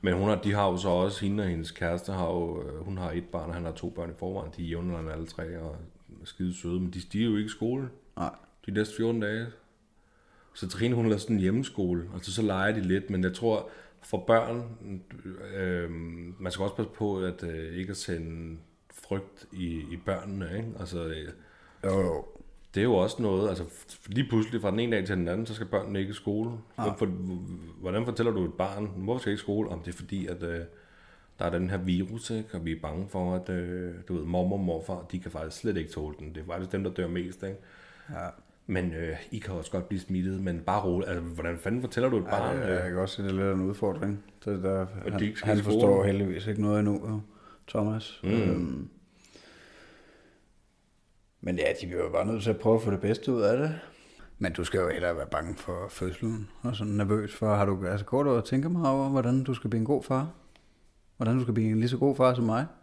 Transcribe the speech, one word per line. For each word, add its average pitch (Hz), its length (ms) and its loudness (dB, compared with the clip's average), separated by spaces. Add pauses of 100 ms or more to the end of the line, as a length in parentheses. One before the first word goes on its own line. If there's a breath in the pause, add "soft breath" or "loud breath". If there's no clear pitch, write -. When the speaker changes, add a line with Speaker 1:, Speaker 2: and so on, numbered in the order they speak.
Speaker 1:
Men 92 120 4
hun 95 160 4
har, 107 60 6
de 98 180 2
har 101 140 4
jo 90 100 2
så 95 120 0
også, 98 360 2
hende 101 180 2
og 95 60 2
hendes 82 220 -2
kæreste 87 400 -2
har 92 160 0
jo, 85 360 -2
øh, 71 220 -8
hun 95 120 -6
har 90 140 -2
et 87 200 -4
barn, 82 180 -4
og 82 60 -4
han 85 100 -4
har 82 60 -4
to 87 180 -6
børn 85 200 -6
i 82 100 -10
forvejen. 92 380 -6
De 85 60 -6
er 85 40 -4
jævnaldrende 82 440 -4
alle 80 160 -6
tre 82 320 -8
og 80 160 -8 (480)
skide 90 340 -4
søde, 87 220 -2
men 90 120 -2
de, 90 80 -8 (140)
de 104 80 2
er 117 40 4
jo 110 120 4
ikke 107 100 0
i - 20 -6
skole 123 400 -2 (280)
Speaker 2:
Nej. 87 120 -2 (360)
Speaker 1:
de 104 60 -4
næste 107 260 2
fjorten 113 240 2
dage. 107 240 -2 (1080 soft breath)
Så - 160 -8
Trine, 117 260 2
hun 117 100 4
laver 107 120 6
sådan 110 180 0
en 101 60 6
hjemmeskole, 92 640 2 (100)
og 90 120 -6
så, 95 80 -6
så 110 80 0
leger 101 320 2
de 110 80 0
lidt, 95 280 0
men 92 140 2
jeg 90 100 2
tror, 110 360 0 (320 loud breath)
for - 260 -4
børn, 117 360 4 (920)
øh, 90 340 0 (480)
man 90 120 -4
skal 95 120 -2
også 104 120 -2
passe 107 200 -4
på, 101 280 0
at, 90 200 -4
øh, 80 340 -6
ikke 92 140 -4
at 92 60 -8
sende 82 600 -6 (360)
frygt - 600 -6
i, 92 120 -4 (260)
i 87 140 -8
børnene, 95 520 -4
ikke? 113 120 -6 (100)
Altså, 85 280 -6
øh, 78 200 -6 (560 loud breath)
Speaker 2:
Jo, 95 180 4
jo. 82 240 0 (500)
Speaker 1:
det 98 40 2
er 101 40 4
jo 120 120 6
også 92 260 2
noget, 101 280 2
altså, 90 140 -2
f-, - 340 -14 (100)
lige 113 220 0
pludselig 110 320 2
fra 101 100 2
den 104 80 0
ene 117 160 2
dag 95 100 2
til 98 100 0
den 87 120 2
anden, 101 180 0
så 110 80 -8
skal 110 140 -8
børnene 101 320 0
ikke 98 120 0
i - 20 -6
skole. 107 360 -2 (280)
Speaker 2:
Nej. 107 200 0
Speaker 1:
Hvor, - 80 2 (760)
hvordan 95 240 0
fortæller 120 260 2
du 95 140 2
et 80 80 -4
barn, 98 320 -2 (120)
"Hvorfor 107 220 -2
skal 123 100 -2
jeg 101 40 2
ikke 104 80 -4
i - 40 -14
skole?" 104 240 0
Om 85 100 -6
det 82 140 -8
er - 40 -10
fordi, 95 300 -6
at, 90 160 -6
øh, 85 160 -4 (800 loud breath)
der - 60 0
er 87 40 2
den 87 200 0
her 95 80 0
virus, 92 520 0
ikke? 110 240 -4
Og 85 120 -6
vi 82 60 -2
er 80 100 -4
bange 82 280 -4
for, 90 260 0
at, 92 140 -4
øh, 90 440 -4 (140)
du 90 100 -4
ved, 78 80 -2
mormor 90 320 2
og 95 60 0
morfar, 87 480 -2
de 92 80 -2
kan 90 120 -8
faktisk 78 260 -8
slet 104 200 0
ikke 78 140 -4
tåle 76 280 -6
den. 76 160 -10
Det 78 60 -10
er 78 40 -10
faktisk 90 260 -6
dem, 98 120 0
der 98 80 0
dør 90 160 0
mest, 90 360 -4
ikke? 98 140 -6 (520 loud breath)
Speaker 2:
Ja. 87 180 -6 (400)
Speaker 1:
Men, 90 260 0
øh, 80 240 -4 (140)
I 107 80 -6
kan 95 140 -6
også 82 180 -6
godt 90 160 -2
blive 95 140 -2
smittet, 95 400 0
men 87 180 0
bare 98 240 0
roligt. 92 280 2
Altså, 87 120 -2
hvordan 85 340 -4
fanden 113 240 0
fortæller 123 280 2
du 120 80 4
et 92 60 2
Speaker 2:
Ja, 95 60 -6
Speaker 1:
barn, 117 280 2
Speaker 2:
det, - 60 0
Speaker 1:
øh? 98 60 0
Speaker 2:
jeg 90 200 2
kan 87 80 0
også 95 180 0
se, 101 80 -4
det 98 60 0
er 95 60 2
lidt 95 120 2
af 98 60 4
en 95 80 2
udfordring. 98 640 0 (220)
Det 98 180 0
der, 95 160 2
Speaker 1:
Og 92 80 0 (180)
de 95 60 -2
Speaker 2:
han, 98 120 0
Speaker 1:
ikke 107 140 0
skal 104 100 -2
Speaker 2:
han 107 100 6
Speaker 1:
i 101 40 4
skole. 104 120 4
Speaker 2:
forstår 101 320 8
heldigvis 98 420 2
ikke 107 140 0
noget 104 180 4
endnu, 104 300 2
jo, 107 120 -2 (460 loud breath)
Thomas. 110 560 -2
Speaker 1:
Mm. 92 60 0
Speaker 2:
Øhm, 85 600 2 (2500 loud breath)
men 90 160 0
ja, 78 80 2 (160)
de 90 60 -6
bliver 87 160 -2
jo 85 60 0
bare 85 160 2
nødt 107 180 -2
til 113 60 2
at 107 100 2
prøve 113 160 6
at 113 60 4
få 113 100 0
det 95 100 0
bedste 110 320 0
ud 120 80 2
af 107 160 6
det. 156 220 0 (600 loud breath)
Men 90 140 0
du 87 100 -2
skal - 160 0
jo 87 100 4
hellere 85 280 0
være 78 140 -4
bange 78 240 -2
for 90 340 -6
fødslen, 104 600 -4 (120)
og 120 140 -2
sådan 104 180 -2
nervøs 104 420 2
for, 107 200 4
har 101 100 6
du, 95 220 2
altså, 101 180 0
går 135 180 2
du 143 60 4
og 117 160 4
tænker 139 240 2
meget 170 260 2
over, 135 140 2
hvordan 131 340 4
du 131 100 0
skal 117 160 -4
blive 113 100 2
en 110 60 2
god 139 180 2
far? 135 260 0 (880 soft breath)
Hvordan 117 180 2
du 127 60 4
skal 117 120 0
blive 110 180 4
en 110 80 4
lige 120 100 4
så 127 80 0
god 139 180 4
far 127 180 6
som 123 100 2
mig? 113 220 2 (180)